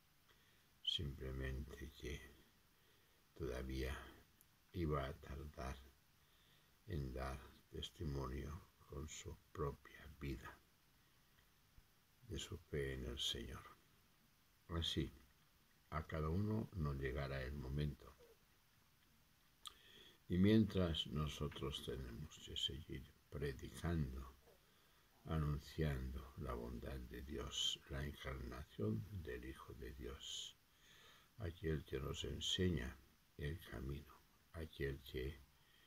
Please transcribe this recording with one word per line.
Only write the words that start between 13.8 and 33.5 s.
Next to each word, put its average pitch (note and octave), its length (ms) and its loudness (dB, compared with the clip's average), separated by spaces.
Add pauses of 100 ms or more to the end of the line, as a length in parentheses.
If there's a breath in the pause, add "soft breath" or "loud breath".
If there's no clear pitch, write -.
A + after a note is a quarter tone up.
Así, E2 420 2 (800)
a D#2 160 0
cada D#2 220 2
uno G#2 460 4
nos D2 220 4
llegará C2+ 460 0
el C#2 100 -2
momento. C#2+ 600 0 (2250 loud breath)
Y F2 120 4
mientras, G2 680 8
nosotros C#2+ 800 0
tenemos C2 540 -6
que - 180 -8
seguir - 460 -2 (260)
predicando, C#2 1040 0 (920 loud breath)
anunciando C#2+ 1120 2
la B1+ 160 -2
bondad A#1 440 -4
de A#1+ 240 -8
Dios, - 580 -2 (100)
la C#2 140 0
encarnación D2 1000 -2 (180)
del B1 220 -6
Hijo C2 300 -10
de A#1+ 180 -8
Dios, - 640 -6 (800 loud breath)
aquel D#2+ 480 0
que C2+ 140 -2
nos C#2 240 -2
enseña D2 760 2 (400)
el D2 220 0 (100)